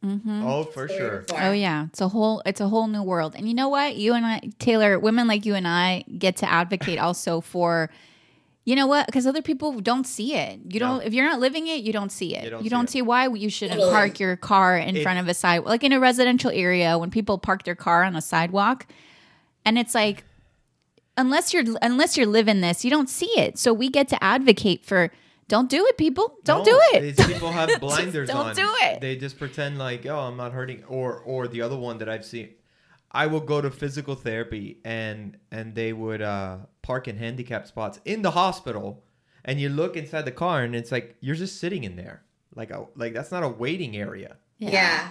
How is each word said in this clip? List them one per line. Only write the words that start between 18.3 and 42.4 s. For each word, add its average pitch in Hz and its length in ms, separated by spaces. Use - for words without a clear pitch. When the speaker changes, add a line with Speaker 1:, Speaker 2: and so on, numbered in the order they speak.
Speaker 1:
And 220 160
it's 240 160
like, 214 300
unless 277 320
you're, 330 120
unless 254 340
you're 240 120
living 208 340
this, 175 240
you 254 60
don't 294 180
see - 160
it. - 200
So 240 160
we 240 160
get 277 200
to - 140
advocate 214 640
for, 180 260
don't 240 220
do 320 180
it, 508 100
people. 320 460
Don't 294 160
Speaker 2:
No, - 60
Speaker 1:
do 480 140
it. - 120
Speaker 2:
it's 143 200
people 170 260
have 165 180
Speaker 1:
<laughs> - 0
Just 156 120
Speaker 2:
blinders 151 480
Speaker 1:
don't - 200
Speaker 2:
on. 110 60
Speaker 1:
do 392 140
it. - 200
Speaker 2:
They 131 140
just 131 240
pretend 143 400
like, 123 260
"Oh, 147 140
I'm 123 180
not 123 140
hurting." 127 380
Or, 127 300
or 127 280
the 113 140
other 120 160
one 120 220
that 110 100
I've 110 160
seen, 117 240
I 143 160
will 156 120
go 147 220
to 139 100
physical 139 420
therapy 113 720
and, 107 520
and 110 240
they 113 200
would, 110 280
uh, 98 360
park 127 240
in 107 100
handicap 117 480
spots 107 400
in 214 160
the 185 100
hospital, 143 720
and 139 160
you 139 100
look 160 280
inside 151 280
the 131 60
car 165 320
and 120 120
it's 117 160
like, 123 300
you're 135 140
just 185 240
sitting 175 240
in 90 120
there. - 280